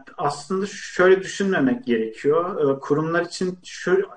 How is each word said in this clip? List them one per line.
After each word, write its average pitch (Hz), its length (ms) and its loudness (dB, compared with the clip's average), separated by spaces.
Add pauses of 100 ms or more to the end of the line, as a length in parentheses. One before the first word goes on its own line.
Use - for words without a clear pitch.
(180)
aslında 165 480 -4
şöyle 185 560 4
düşünmemek 143 640 0
gerekiyor. 139 920 0
Ee, 135 40 -8
kurumlar 160 460 0
için 180 380 -6
şu - 380 0 (160)